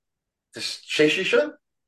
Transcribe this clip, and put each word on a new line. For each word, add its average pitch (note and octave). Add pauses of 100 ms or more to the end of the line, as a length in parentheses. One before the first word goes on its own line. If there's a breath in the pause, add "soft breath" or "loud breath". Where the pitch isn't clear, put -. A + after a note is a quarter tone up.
(540)
das -
tschechische F#3+ (300)